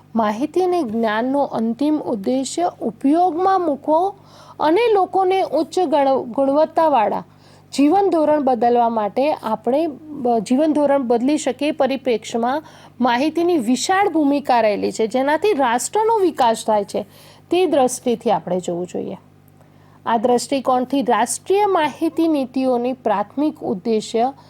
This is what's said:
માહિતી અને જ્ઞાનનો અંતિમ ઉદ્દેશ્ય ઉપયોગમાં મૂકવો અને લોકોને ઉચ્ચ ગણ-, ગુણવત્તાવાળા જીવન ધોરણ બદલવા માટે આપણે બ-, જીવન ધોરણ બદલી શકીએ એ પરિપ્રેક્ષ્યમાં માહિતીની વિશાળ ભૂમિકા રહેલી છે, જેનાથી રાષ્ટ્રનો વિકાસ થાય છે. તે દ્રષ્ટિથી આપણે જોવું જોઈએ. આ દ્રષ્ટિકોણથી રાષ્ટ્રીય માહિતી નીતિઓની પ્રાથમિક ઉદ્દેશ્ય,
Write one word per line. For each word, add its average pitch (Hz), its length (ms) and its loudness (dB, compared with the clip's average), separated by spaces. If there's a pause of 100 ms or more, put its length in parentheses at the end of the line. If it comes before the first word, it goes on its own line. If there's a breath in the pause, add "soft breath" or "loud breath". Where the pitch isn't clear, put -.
(140 loud breath)
માહિતી 226 500 -2
અને 359 180 0
જ્ઞાનનો 226 580 -2
અંતિમ 262 580 -2
ઉદ્દેશ્ય 262 840 -4
ઉપયોગમાં 349 800 0
મૂકવો 320 540 0 (460 loud breath)
અને 427 320 2
લોકોને 381 500 2
ઉચ્ચ 311 380 -2
ગણ-, 277 340 2
ગુણવત્તાવાળા 269 1080 0 (500 soft breath)
જીવન 349 360 4
ધોરણ 302 300 2
બદલવા 240 480 2
માટે 233 440 -2
આપણે 240 540 -2
બ-, 247 520 -4
જીવન 262 340 0
ધોરણ 277 300 2
બદલી 240 360 0
શકીએ 285 300 -4
એ - 20 -2
પરિપ્રેક્ષ્યમાં 254 920 -2 (380 loud breath)
માહિતીની 311 560 0
વિશાળ 302 520 0
ભૂમિકા 277 520 2
રહેલી 202 320 0
છે, 220 140 -2
જેનાથી 294 460 0
રાષ્ટ્રનો 311 680 0
વિકાસ 254 480 0
થાય 214 180 2
છે. 190 180 -6 (480 loud breath)
તે 359 160 2
દ્રષ્ટિથી 254 640 0
આપણે 180 300 -2
જોવું 175 260 -6
જોઈએ. 190 320 -10 (880 soft breath)
આ 226 100 0
દ્રષ્ટિકોણથી 254 840 0
રાષ્ટ્રીય 240 640 0
માહિતી 330 600 0
નીતિઓની 262 640 -2
પ્રાથમિક 240 680 -2
ઉદ્દેશ્ય, 226 720 -2 (180 loud breath)